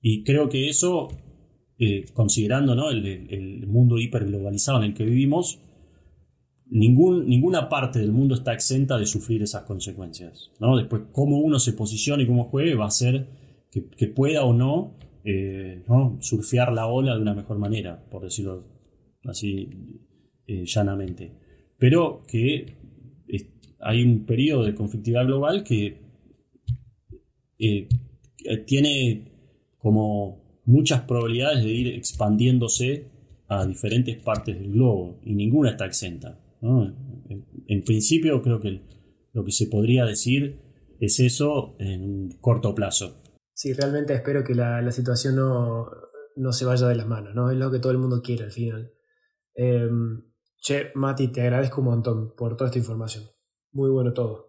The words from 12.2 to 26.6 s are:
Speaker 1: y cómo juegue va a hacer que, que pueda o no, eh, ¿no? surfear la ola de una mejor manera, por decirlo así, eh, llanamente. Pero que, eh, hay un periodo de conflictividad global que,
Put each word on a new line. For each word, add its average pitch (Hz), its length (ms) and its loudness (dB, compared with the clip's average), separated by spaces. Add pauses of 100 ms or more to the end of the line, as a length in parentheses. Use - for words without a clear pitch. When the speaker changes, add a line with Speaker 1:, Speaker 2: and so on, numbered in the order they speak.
Speaker 1:
y - 20 2
cómo 120 180 2
juegue 143 300 0
va 107 100 0
a 104 40 -2
hacer 127 400 0 (420)
que, - 180 -6
que - 200 -2
pueda 139 360 0
o 120 80 4
no, 135 440 0 (280)
eh, 95 640 -6
¿no? 123 320 4
surfear 120 520 0
la 113 140 -2
ola 127 300 0
de 110 60 -2
una 104 120 0
mejor 101 240 -6
manera, 101 520 -4
por 92 120 -12
decirlo 92 420 -8 (600)
así, 101 440 -6 (760)
eh, 92 200 -6
llanamente. 98 680 -4 (460)
Pero 151 500 4
que, 127 480 -2 (520)
eh, - 220 -8 (300)
hay 117 240 0
un 110 200 4
periodo 127 400 2
de 104 100 0
conflictividad 110 520 -2
global 147 380 0
que, 104 360 -2 (1600)